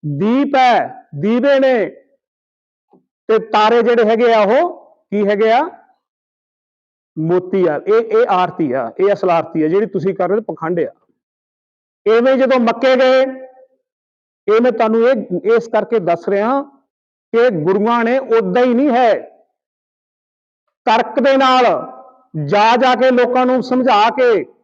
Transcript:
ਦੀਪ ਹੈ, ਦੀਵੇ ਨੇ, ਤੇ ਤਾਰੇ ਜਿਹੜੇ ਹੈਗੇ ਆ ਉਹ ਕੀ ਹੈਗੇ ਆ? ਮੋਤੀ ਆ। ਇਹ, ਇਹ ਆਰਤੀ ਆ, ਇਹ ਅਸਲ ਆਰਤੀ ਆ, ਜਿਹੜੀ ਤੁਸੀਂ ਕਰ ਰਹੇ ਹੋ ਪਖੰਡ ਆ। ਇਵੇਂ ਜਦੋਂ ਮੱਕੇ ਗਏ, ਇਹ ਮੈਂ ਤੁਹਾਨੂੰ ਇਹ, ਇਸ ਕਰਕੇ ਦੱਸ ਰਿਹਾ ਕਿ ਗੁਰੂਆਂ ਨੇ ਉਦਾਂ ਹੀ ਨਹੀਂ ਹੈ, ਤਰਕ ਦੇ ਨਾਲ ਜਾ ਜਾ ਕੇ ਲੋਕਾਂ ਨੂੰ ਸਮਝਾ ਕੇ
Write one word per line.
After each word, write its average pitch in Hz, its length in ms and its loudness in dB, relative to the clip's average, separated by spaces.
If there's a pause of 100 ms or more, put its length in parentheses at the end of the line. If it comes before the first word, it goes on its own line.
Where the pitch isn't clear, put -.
ਦੀਪ 226 500 -2
ਹੈ, 240 580 0
ਦੀਵੇ 233 440 0
ਨੇ, 254 280 0 (1400)
ਤੇ 220 100 2
ਤਾਰੇ 220 440 0
ਜਿਹੜੇ 233 220 2
ਹੈਗੇ 226 300 2
ਆ 214 60 4
ਉਹ 262 360 0 (340)
ਕੀ 202 180 -2
ਹੈਗੇ 214 240 0
ਆ? 285 180 0 (1500)
ਮੋਤੀ 180 480 -2
ਆ। 147 200 -2
ਇਹ, 208 80 0
ਇਹ 226 340 0
ਆਰਤੀ 175 440 -2
ਆ, 131 260 -6
ਇਹ 202 140 2
ਅਸਲ 196 180 -2
ਆਰਤੀ 165 320 -2
ਆ, 156 60 0
ਜਿਹੜੀ 196 180 0
ਤੁਸੀਂ 190 280 -4
ਕਰ 180 140 -4
ਰਹੇ 202 100 -2
ਹੋ 220 160 -10
ਪਖੰਡ 165 260 -6
ਆ। 147 120 -6 (1120)
ਇਵੇਂ 233 300 2
ਜਦੋਂ 262 240 0
ਮੱਕੇ 233 360 0
ਗਏ, 262 260 2 (1300)
ਇਹ 220 80 4
ਮੈਂ 247 100 2
ਤੁਹਾਨੂੰ 226 360 0
ਇਹ, 262 80 2 (400)
ਇਸ 233 120 -2
ਕਰਕੇ 220 300 -2
ਦੱਸ 170 300 -4
ਰਿਹਾ 214 340 -2 (680)
ਕਿ 240 180 2
ਗੁਰੂਆਂ 214 540 -2
ਨੇ 247 140 0
ਉਦਾਂ 226 460 0
ਹੀ 247 100 0
ਨਹੀਂ 277 160 0
ਹੈ, 233 240 2 (1700)
ਤਰਕ 233 360 0
ਦੇ 269 160 2
ਨਾਲ 254 560 2 (540)
ਜਾ 208 300 2
ਜਾ 254 180 2
ਕੇ 254 160 2
ਲੋਕਾਂ 247 360 0
ਨੂੰ 254 160 0
ਸਮਝਾ 240 480 0
ਕੇ 233 340 0 (200)